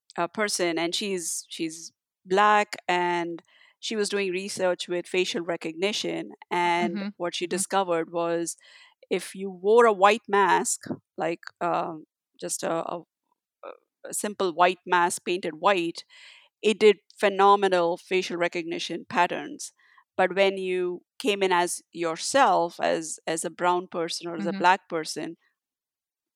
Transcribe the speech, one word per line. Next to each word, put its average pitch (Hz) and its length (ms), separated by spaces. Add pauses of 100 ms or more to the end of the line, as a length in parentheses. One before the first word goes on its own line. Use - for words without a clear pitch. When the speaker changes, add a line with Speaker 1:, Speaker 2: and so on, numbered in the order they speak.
(160)
Speaker 1:
uh, 170 120
person, 185 500
and 170 160
she's, 190 540
she's 165 440 (320)
Black, 208 520 (120)
and 175 540 (380)
she - 160
was 202 120
doing 202 240
research 185 560
with 175 180
facial 185 360
recognition. 165 880 (200)
And 175 480
Speaker 2:
Mm-hmm. 196 180
Speaker 1:
what 175 180
she 180 160
Speaker 2:
Mm-hmm. 196 100
Speaker 1:
discovered 175 520
was 170 440 (540)
if - 240
you 190 160
wore 202 360
a 226 60
white 202 360
mask, 190 560 (320)
like, 165 240 (200)
um, 165 460 (340)
just 175 220
a, 175 100 (220)
a, 170 80 (1000)
a - 100
simple 196 380
white 180 340
mask 180 380
painted 180 320
white, 175 480 (580)
it 214 160
did 208 200 (200)
phenomenal 196 800
facial 185 400
recognition 170 720
patterns. 165 640 (440)
But 185 180
when 196 240
you 185 440 (160)
came 202 240
in 185 100
as 175 300 (100)
yourself, 170 880
as, 165 460
as 165 180
a 180 60
brown 180 380
person 170 400
or 170 80
as 160 100
a 170 60
Speaker 2:
Mm-hmm. 190 60
Speaker 1:
Black 185 300
person, 160 480 (1000)